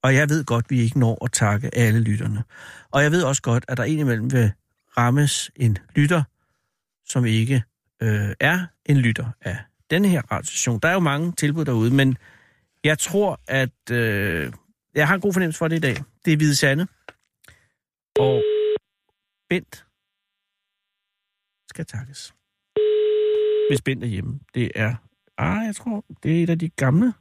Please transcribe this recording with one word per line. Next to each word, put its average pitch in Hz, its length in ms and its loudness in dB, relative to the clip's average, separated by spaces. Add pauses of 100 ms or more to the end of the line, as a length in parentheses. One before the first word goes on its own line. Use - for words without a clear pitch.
Og 131 120 4
jeg 147 140 2
ved 151 160 0
godt, 117 240 -2
vi 127 100 0
ikke 117 200 2
når 117 260 0
at - 60 -4
takke 104 440 -2
alle 113 240 2
lytterne. 107 440 -2 (480)
Og 139 120 4
jeg 151 80 4
ved 180 120 2
også 135 180 0
godt, 120 260 0
at 127 100 -4
der 120 60 -2
indimellem 127 480 0
vil 117 200 4 (460)
rammes 131 580 2
en 110 220 2 (180)
lytter, 147 280 4 (800)
som 123 200 0
ikke, 117 380 2 (380)
øh, 104 280 0 (100)
er 175 260 0 (200)
en 143 120 4
lytter 117 320 0 (120)
af - 160 -6 (320)
denne 196 180 2
her 170 140 2 (100)
radiostation. - 480 -4
Der 156 100 0
er 175 40 2
jo 190 60 0
mange 156 320 0
tilbud 151 340 -2
derude, 120 300 2
men 135 220 4 (680)
jeg 147 160 0
tror, 196 480 0
at, 131 440 -4
øh, 101 600 -2 (420)
jeg 147 120 2
har 190 80 2
en 180 60 -4
god 202 120 0
fornemmelse 175 240 -2
for 165 100 -2
det 165 80 -2
i 165 40 -2
dag. 139 160 -2 (300)
Det 165 80 4
er 151 40 2
Hvide 151 180 2
Sande. 147 320 0 (1300)
Og 415 240 2 (1080)
Bent - 360 -6 (1800)
skal - 160 -12
takkes. - 480 -16 (1400)
Hvis 139 120 0
Bent 135 220 -4
er 123 40 -6
hjemme. 113 320 -6 (140)
Det 120 220 -2
er, 117 200 -2 (420)
ah, 208 280 -2
jeg 214 100 -6
tror, 220 280 -8 (200)
det 160 160 2
er 170 40 2
et 165 60 0
af 170 100 0
de 165 100 -4
gamle 165 520 2